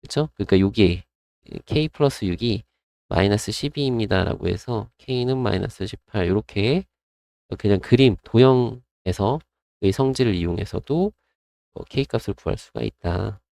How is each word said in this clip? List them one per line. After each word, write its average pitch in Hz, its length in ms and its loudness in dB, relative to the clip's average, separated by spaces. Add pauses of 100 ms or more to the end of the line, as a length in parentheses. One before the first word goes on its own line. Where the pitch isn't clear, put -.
그쵸? 151 320 -4
그러니까 98 240 2
요게 95 460 2 (600)
K 156 220 -2
플러스 139 360 -2
육이 101 400 -2 (440)
마이너스 101 440 0
십이입니다라고 113 960 -2
해서 107 400 -6 (100)
K는 127 400 -2
마이너스 101 480 -4
십팔. - 420 -4
요렇게 107 560 0 (760)
그냥 101 220 2
그림, 123 440 4
도형에서 123 1120 2 (440)
의 95 100 2
성질을 131 420 2
이용해서도, 92 760 -2 (640)
어, - 100 -14
K 139 220 -4
값을 - 280 -6
구할 - 220 -6
수가 - 260 -10
있다. 95 580 -6 (140)